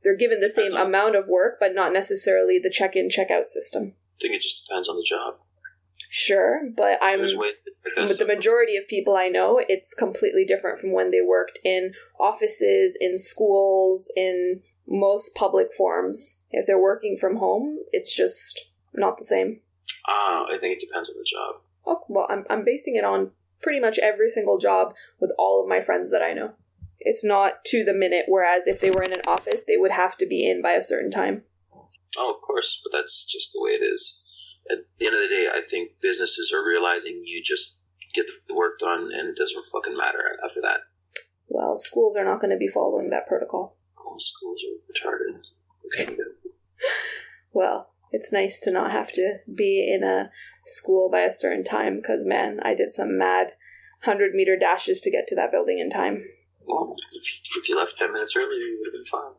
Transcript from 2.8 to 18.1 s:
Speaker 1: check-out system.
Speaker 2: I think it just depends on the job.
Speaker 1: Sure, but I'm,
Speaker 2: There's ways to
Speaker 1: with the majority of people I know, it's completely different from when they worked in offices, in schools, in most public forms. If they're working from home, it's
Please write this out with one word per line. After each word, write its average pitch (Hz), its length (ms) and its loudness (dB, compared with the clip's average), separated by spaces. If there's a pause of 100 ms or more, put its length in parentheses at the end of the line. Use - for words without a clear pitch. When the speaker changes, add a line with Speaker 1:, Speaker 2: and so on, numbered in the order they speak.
Speaker 1:
check-out 185 400 0
system. - 440 -6 (260)
Speaker 2:
I - 20 -6
think - 140 -2
it - 60 -6
just - 260 -6
depends 90 220 -4
on 85 80 -6
the 82 100 -6
job. - 280 -4 (720)
Speaker 1:
Sure, 208 520 2 (140)
but 202 260 4
I'm, 190 180 4
Speaker 2:
There's 196 160 0
ways 208 180 -2 (420)
to 185 80 0
Speaker 1:
with 202 160 0
the 220 60 2
majority 214 500 4
of 196 120 -4
people 202 280 2
I 185 140 2
know, 185 360 4
it's - 280 -2
completely 190 520 2
different 190 340 -2
from 190 120 -4
when 185 200 2
they 185 100 4
worked 180 420 2
in 185 300 0 (260)
offices, 196 800 2
in 185 180 0
schools, 190 1000 4
in 180 440 0 (240)
most 196 500 0
public 190 380 2
forms. 185 800 -2
If - 160 -2
they're 196 100 4
working 196 400 2
from 190 200 0
home, 220 400 -2 (160)
it's - 200 -2